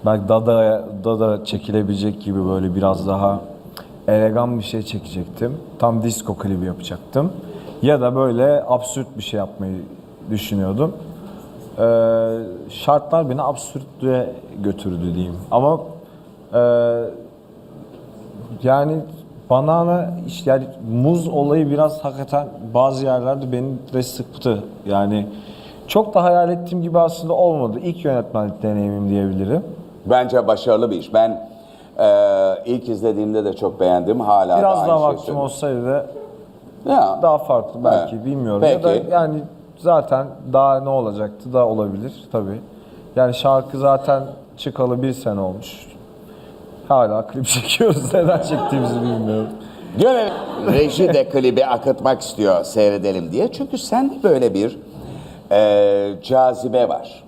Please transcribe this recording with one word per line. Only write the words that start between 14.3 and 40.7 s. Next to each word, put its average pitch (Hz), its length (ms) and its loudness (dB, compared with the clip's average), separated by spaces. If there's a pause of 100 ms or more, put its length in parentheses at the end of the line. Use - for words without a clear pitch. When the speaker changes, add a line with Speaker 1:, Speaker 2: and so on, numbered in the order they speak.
Speaker 1:
götürdü 90 520 -4
diyeyim. 90 220 -4 (140)
Ama, 143 300 2 (720)
e, 120 60 4 (2000)
yani 143 340 2 (540)
banana 165 600 2 (160)
iş, - 200 -8
yani 135 180 2 (280)
muz 156 360 2
olayı 143 420 2
biraz 151 340 0
hakikaten 139 440 -4 (260)
bazı 131 300 2
yerlerde 131 480 -2
beni 123 140 -2 (260)
de 127 100 0
sıktı. 120 640 -4 (220)
Yani 101 400 0 (600)
çok 214 260 0
da 175 100 6
hayal 175 260 4
ettiğim 175 320 -4
gibi 170 160 0
aslında 165 340 0
olmadı. 143 500 2
İlk 175 220 -6
yönetmenlik 117 580 -2
deneyimim 104 460 -2
diyebilirim. 98 540 0 (440)
Speaker 2:
Bence 120 400 2
başarılı 110 440 2
bir 98 60 -2
iş. - 180 -10
Ben, - 340 2 (500)
e, 107 80 4 (600)
ilk 120 220 -4
izlediğimde 107 560 0
de 101 80 0
çok 101 280 -4
beğendim. 90 400 2
Hala 104 380 4
Speaker 1:
Biraz 196 240 4
Speaker 2:
da 175 60 0
Speaker 1:
daha 156 180 4
Speaker 2:
aynı 143 180 -2
şeyi 147 120 -6
Speaker 1:
vaktim 139 140 -2
Speaker 2:
söylüyorum. 127 440 -4
Speaker 1:
olsaydı 143 120 -2 (840)
Speaker 2:
Ya. 240 340 2
Speaker 1:
daha 156 160 4
farklı 123 460 -2
belki, 101 320 2
Speaker 2:
Evet. 110 100 -10
Speaker 1:
bilmiyorum. 123 360 0
Ya 151 200 4
da 175 100 2
Speaker 2:
Peki. 110 180 0
Speaker 1:
yani 160 280 2 (400)
zaten 143 480 2 (260)
daha 135 280 4